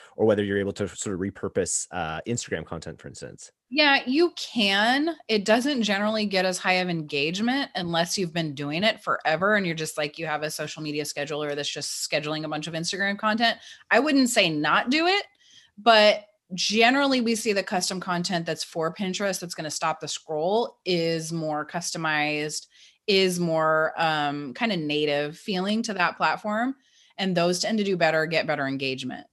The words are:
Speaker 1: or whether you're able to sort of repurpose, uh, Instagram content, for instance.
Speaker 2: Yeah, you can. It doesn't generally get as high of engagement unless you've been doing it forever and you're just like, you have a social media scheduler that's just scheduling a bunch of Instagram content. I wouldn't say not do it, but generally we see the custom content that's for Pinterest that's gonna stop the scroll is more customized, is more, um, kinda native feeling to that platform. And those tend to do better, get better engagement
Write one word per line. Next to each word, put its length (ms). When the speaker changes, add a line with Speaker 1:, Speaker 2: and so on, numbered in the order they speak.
Speaker 1:
or 80
whether 180
you're 160
able 140
to 160
sort 260
of 60
repurpose, 720
uh, 360
Instagram 380
content, 340
for 80
instance. 440
Speaker 2:
Yeah, 360
you 300
can. 800
It 160
doesn't 380
generally 440
get 180
as 140
high 140
of 160
engagement 840
unless 440
you've 160
been 200
doing 300
it 180
forever 540
and 100
you're 100
just 220
like, 220
you 80
have 160
a 80
social 320
media 200
scheduler 520
that's 160
just 380
scheduling 340
a 60
bunch 180
of 60
Instagram 440
content. 400
I 100
wouldn't 300
say 200
not 420
do 160
it, 160
but 480
generally 680
we 140
see 180
the 100
custom 380
content 440
that's 200
for 280
Pinterest 460
that's 160
gonna 160
stop 300
the 80
scroll 760
is 460
more 340
customized, 1040
is 320
more, 580
um, 560
kinda 240
native 600
feeling 460
to 100
that 240
platform. 580
And 180
those 260
tend 160
to 80
do 100
better, 300
get 200
better 220
engagement 640